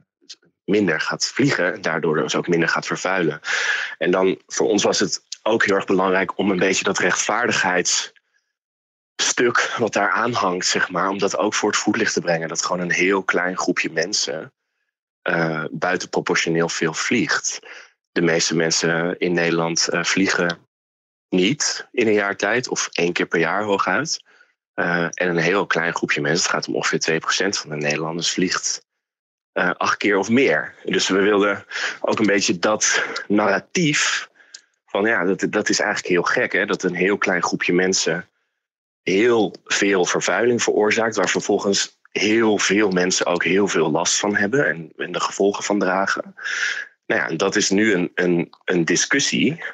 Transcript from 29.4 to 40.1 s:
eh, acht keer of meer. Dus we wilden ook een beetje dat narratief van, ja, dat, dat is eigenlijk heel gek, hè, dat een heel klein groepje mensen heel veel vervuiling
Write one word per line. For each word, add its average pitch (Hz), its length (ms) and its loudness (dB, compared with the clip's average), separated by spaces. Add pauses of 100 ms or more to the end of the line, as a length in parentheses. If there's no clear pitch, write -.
eh, 92 200 -2
acht - 260 -2
keer 101 200 0
of 95 120 -2
meer. 92 540 2
Dus - 240 -2
we 92 140 2
wilden 101 440 2 (340)
ook 110 200 -2
een 107 60 2
beetje 98 340 2
dat - 440 0 (240)
narratief 104 1000 0 (560)
van, 101 200 -2
ja, 110 200 2
dat, 95 240 0
dat 104 200 0
is 98 100 2
eigenlijk 98 300 -2
heel 87 140 2
gek, - 280 0
hè, 92 140 0
dat 98 180 -4
een 87 120 -2
heel 95 220 2
klein 90 260 0
groepje - 300 -2
mensen 90 540 0 (760)
heel 107 600 2
veel 98 420 2
vervuiling 104 580 2